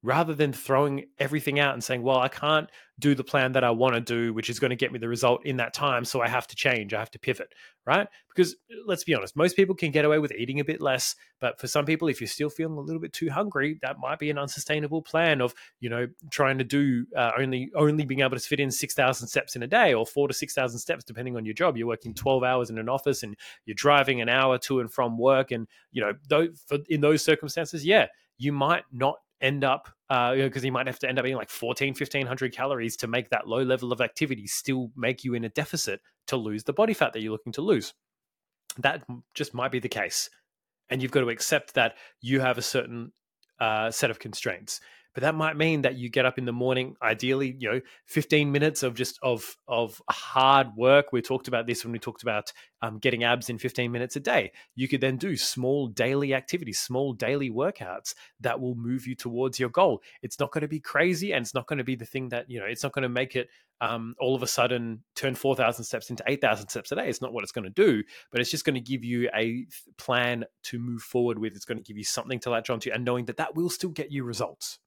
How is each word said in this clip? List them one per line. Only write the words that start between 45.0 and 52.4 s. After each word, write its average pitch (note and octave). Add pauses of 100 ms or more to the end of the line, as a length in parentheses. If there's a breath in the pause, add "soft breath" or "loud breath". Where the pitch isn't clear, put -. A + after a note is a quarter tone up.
But B2+
that D#3
might D#3
mean D#3
that C3
you A#2+
get B2+
up B2+
in B2+
the A#2+
morning, B2+
ideally, B2+
you A2+
know, B2 (260 loud breath)
fifteen D3+
minutes D3+
of B2
just, A#2+
of, A#2+
of A#2
hard C3
work. C3+
We A#2+
talked C3
about A#2+
this A#2+
when A#2
we A#2
talked -
about, G#2+ (300 loud breath)